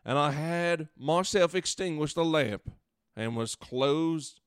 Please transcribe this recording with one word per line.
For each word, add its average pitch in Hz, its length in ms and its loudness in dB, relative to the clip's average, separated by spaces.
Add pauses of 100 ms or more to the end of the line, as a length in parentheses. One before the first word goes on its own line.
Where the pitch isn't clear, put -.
and 131 140 0
I 147 120 4
had 165 680 -2
myself 170 600 2
extinguished 160 580 -2
the 165 100 2
lamp 143 460 0 (460)
and 113 200 -4
was 113 200 -4
closed, 147 920 -2